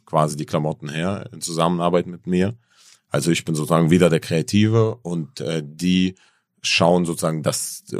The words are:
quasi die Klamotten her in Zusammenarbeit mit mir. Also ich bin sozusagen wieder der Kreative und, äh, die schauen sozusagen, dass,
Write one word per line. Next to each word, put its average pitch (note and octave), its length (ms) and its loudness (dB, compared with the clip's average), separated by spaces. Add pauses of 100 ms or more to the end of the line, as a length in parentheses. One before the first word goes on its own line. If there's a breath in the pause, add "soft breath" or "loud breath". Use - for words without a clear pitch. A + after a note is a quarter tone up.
quasi D2+ 320 0
die D2 100 -6
Klamotten D2+ 440 -4
her F2 420 -6
in E2 80 -18
Zusammenarbeit F2 680 0
mit F2 200 -14
mir. F#2 280 0 (540 soft breath)
Also D2 220 0
ich E2 140 0
bin E2 100 -2
sozusagen D#2+ 360 2
wieder F2 180 6
der D#2+ 120 2
Kreative G#2 840 0
und, E2+ 400 -8
äh, D#2+ 200 -4
die F2+ 520 0 (480 soft breath)
schauen F2+ 420 2
sozusagen, D#2+ 380 -4
dass, - 420 -6 (160)